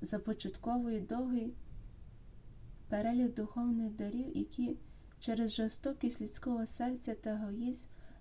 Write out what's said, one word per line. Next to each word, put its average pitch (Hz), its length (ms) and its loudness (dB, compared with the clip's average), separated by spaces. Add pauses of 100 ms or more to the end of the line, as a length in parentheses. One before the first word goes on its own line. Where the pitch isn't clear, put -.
започатковує 226 960 0
довгий 240 540 2 (1300)
перелік 233 460 4
духовних 226 580 2
дарів, 214 460 0
які - 400 0 (420)
через 226 340 2
жорстокість 247 680 0
людського 226 440 0
серця 247 500 -2
та 220 140 -4
егоїзм, 214 580 0 (340)